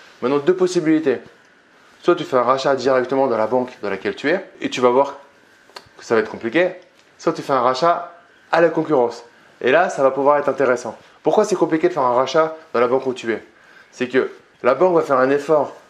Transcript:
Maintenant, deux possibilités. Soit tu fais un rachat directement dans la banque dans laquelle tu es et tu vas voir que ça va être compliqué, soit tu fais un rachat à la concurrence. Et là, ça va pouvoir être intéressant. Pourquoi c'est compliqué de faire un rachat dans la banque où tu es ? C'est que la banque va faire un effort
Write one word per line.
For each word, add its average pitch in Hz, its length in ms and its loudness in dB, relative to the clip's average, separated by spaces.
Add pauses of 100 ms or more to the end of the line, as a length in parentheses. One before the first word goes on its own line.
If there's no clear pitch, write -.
(200)
Maintenant, 135 180 0
deux 165 180 2
possibilités. 156 600 0 (840)
Soit 175 140 2
tu 180 80 -6
fais 131 140 -2
un 120 40 2
rachat 135 320 0
directement 131 540 0
dans 120 100 -2
la 110 80 0
banque 123 240 -2 (120)
dans 101 80 -6
laquelle 98 260 -6
tu 139 140 -4
es 190 140 -2 (160)
et 147 80 -6
tu 139 120 -8
vas 123 100 6
voir 135 280 0 (800)
que - 60 -20
ça 120 100 -2
va 110 60 4
être 107 100 -2
compliqué, 117 420 -2 (440)
soit - 160 -4
tu 156 80 -12
fais 143 140 -4
un 127 80 2
rachat 160 500 0 (400)
à 165 80 2
la 170 80 6
concurrence. 151 560 -2 (380)
Et 123 80 2
là, 170 180 4
ça 156 140 -4
va 135 80 4
pouvoir 139 260 2
être 139 140 -2
intéressant. 123 440 -2 (280)
Pourquoi 202 240 2
c'est 185 100 -2
compliqué 160 320 0
de 175 60 -4
faire 143 80 -2
un 123 100 2
rachat 156 420 0 (200)
dans 117 60 0
la 123 60 4
banque 135 200 0
où 123 80 -2
tu 113 180 -6
es ? 104 100 -6 (500)
C'est - 140 -4
que 123 240 0 (320)
la 123 120 2
banque 175 200 2
va 160 60 2
faire 135 160 0
un 131 140 2
effort 143 420 0 (180)